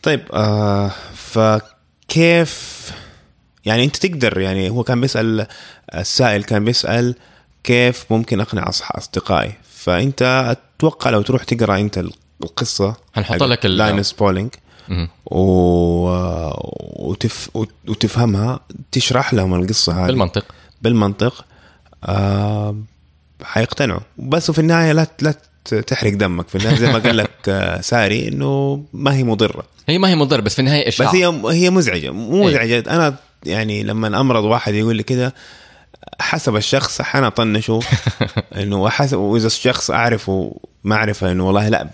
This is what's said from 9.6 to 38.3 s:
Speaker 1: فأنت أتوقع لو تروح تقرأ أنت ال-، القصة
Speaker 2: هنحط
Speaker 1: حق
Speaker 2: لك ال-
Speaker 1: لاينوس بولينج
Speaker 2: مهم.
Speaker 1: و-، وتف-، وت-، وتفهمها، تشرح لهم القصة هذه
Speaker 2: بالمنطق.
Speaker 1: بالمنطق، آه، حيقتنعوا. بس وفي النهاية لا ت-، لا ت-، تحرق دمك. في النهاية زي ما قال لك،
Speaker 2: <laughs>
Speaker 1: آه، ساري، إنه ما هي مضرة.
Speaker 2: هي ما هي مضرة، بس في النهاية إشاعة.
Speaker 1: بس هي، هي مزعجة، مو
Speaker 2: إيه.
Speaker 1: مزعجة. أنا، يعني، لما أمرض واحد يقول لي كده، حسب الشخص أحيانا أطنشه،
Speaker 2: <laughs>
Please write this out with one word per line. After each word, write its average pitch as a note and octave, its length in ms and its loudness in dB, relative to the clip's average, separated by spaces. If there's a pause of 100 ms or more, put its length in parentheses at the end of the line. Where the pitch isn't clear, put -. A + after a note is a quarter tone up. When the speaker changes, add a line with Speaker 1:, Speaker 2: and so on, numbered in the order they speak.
Speaker 1:
فأنت B2+ 840 0 (220)
أتوقع - 320 0
لو G#2+ 120 2
تروح B2+ 220 0
تقرأ G#2+ 340 0
أنت G#2 200 -2
ال-، F2 140 -6 (300)
القصة - 540 -4 (180)
Speaker 2:
هنحط - 180 -2
Speaker 1:
حق - 100 0
Speaker 2:
لك B2 240 0
ال- F#2 100 2
Speaker 1:
لاينوس G2+ 360 0
بولينج G2+ 380 0 (380)
Speaker 2:
مهم. E2+ 200 -4 (180)
Speaker 1:
و-، F2 800 4 (880)
وتف-، E2+ 580 -6
وت-، - 340 -8
وتفهمها، A2+ 720 0 (320)
تشرح - 420 0
لهم F#2 200 2
القصة F2+ 500 0
هذه - 20 2
Speaker 2:
بالمنطق. F2+ 380 0 (380)
Speaker 1:
بالمنطق، A2 640 0 (600)
آه، G#2 720 -2 (680)
حيقتنعوا. A2 580 -2 (180)
بس D#3 320 -2
وفي D#3 80 0
النهاية E3 340 4
لا D#3+ 120 4
ت-، - 180 -8
لا D3+ 120 2 (300)
ت-، - 100 -6
تحرق G#2+ 380 0
دمك. F2+ 360 0
في F#2+ 100 -4
النهاية A2+ 180 2
زي A#2+ 160 4
ما A#2 60 2
قال A2+ 180 2
لك، G#2+ 140 0 (140)
Speaker 2:
<laughs> - 40 -2
Speaker 1:
آه، F#2 320 -2
ساري، A2 480 0
إنه C#3 640 -2
ما C#3 220 0
هي C3 100 2
مضرة. A2 400 0 (240)
Speaker 2:
هي E3 100 2
ما F#3+ 100 4
هي F#3 60 6
مضرة، C#3+ 260 2
بس G#2 140 -2
في - 40 -4
النهاية C#3 300 2
إشاعة. A#2 200 2
Speaker 1:
بس F#3 60 4
هي، F3 360 2
هي F3 200 4
مزعجة، F#2+ 400 2
مو A2+ 320 0
Speaker 2:
إيه. F3 120 4
Speaker 1:
مزعجة. A#2 340 2
أنا، D#3 280 2 (300)
يعني، G#2 360 -2
لما G#2+ 380 -2
أمرض A#2+ 240 2
واحد A2 300 0
يقول A2 220 2
لي G#2+ 60 -4
كده، B2+ 320 -2 (880)
حسب C3+ 360 -2
الشخص - 440 -2
أحيانا C3+ 260 0
أطنشه، A2 540 0 (400)
Speaker 2:
<laughs> - 420 -4